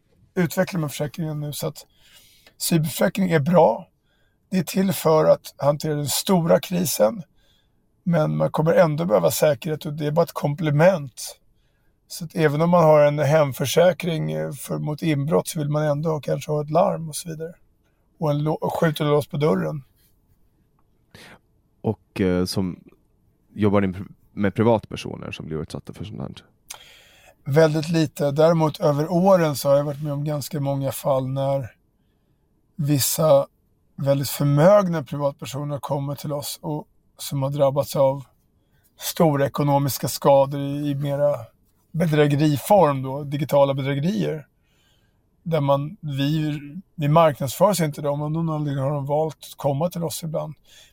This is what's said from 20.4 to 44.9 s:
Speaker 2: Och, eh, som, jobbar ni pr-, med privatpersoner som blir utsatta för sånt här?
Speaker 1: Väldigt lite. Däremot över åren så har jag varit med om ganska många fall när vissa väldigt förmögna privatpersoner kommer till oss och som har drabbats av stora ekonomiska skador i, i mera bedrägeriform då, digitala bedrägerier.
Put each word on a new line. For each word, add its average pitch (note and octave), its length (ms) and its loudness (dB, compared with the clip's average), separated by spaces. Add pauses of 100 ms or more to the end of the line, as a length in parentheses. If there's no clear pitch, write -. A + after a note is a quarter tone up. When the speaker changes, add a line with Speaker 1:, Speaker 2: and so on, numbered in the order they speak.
Speaker 2:
Och, - 380 -6
eh, F2+ 240 2
som, F#2 360 -4 (760)
jobbar G2+ 260 2
ni G2 60 2
pr-, F#2 200 -6 (260)
med G2+ 220 -2
privatpersoner G#2 760 -2
som - 160 -14
blir D#2 160 -6
utsatta - 300 -12
för - 120 -14
sånt G#2 160 -14
här? - 120 -10 (1120)
Speaker 1:
Väldigt D#3 440 2
lite. D#3 420 0
Däremot D#3 500 2
över D3+ 320 0
åren E3+ 440 4
så - 120 -4
har C#3 80 6
jag C#3+ 80 0
varit D3 180 -8
med D3+ 100 -6
om C#3+ 120 -6
ganska D3 360 -6
många C#3 320 -4
fall C3 360 -2
när C3+ 420 -2 (1080)
vissa D#3 720 2 (500)
väldigt C#3 340 0
förmögna E3 720 4
privatpersoner C#3+ 760 -6
kommer C#3+ 360 -6
till D3+ 180 -8
oss - 300 -8
och D3+ 240 -8 (320)
som C#3 240 -6
har C#3 80 -2
drabbats C#3+ 460 0
av C#3 280 2 (760)
stora C#3+ 480 2
ekonomiska C#3 600 0
skador C#3 520 4
i, C#3+ 300 -4
i C#3+ 40 -2
mera C#3+ 420 0 (560)
bedrägeriform D3+ 1120 2
då, C3+ 220 -8
digitala C#3 500 2
bedrägerier. D3 720 -4 (960)